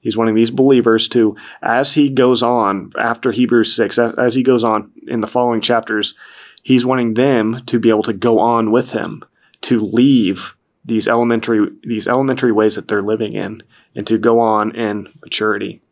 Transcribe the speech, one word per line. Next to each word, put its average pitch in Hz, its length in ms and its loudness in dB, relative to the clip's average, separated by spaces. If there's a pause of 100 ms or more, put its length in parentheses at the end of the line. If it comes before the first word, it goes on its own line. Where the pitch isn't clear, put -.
He's 110 160 -4
wanting 113 180 0
these 113 160 2
believers 127 580 4
to, 107 280 2 (260)
as 131 320 0
he 143 160 2
goes 127 320 2
on, 107 560 0
after 117 320 -2
Hebrews 113 440 2
six, 107 240 0
a-, 117 200 0
as 120 160 0
he 131 80 0
goes 120 220 2
on 110 260 -2 (160)
in 120 140 -6
the 104 80 -6
following 120 320 0
chapters, 113 560 -2 (480)
he's 123 200 2
wanting 123 300 0
them 117 520 0
to 120 120 -2
be 113 100 2
able 110 140 2
to 113 100 -4
go 107 280 0
on 113 320 0
with 127 200 0
him, - 320 -8 (380)
to 120 160 0
leave 110 800 0 (280)
these 110 220 -2
elementary, 117 600 0 (160)
these 110 240 -6
elementary 131 420 0
ways 107 240 2
that 92 140 -10
they're 104 120 -2
living 107 340 -4
in, 101 280 -8 (320)
and 107 140 -8
to 110 100 0
go 117 220 2
on 107 340 0
in 104 340 -6 (120)
maturity. 107 600 -6 (120)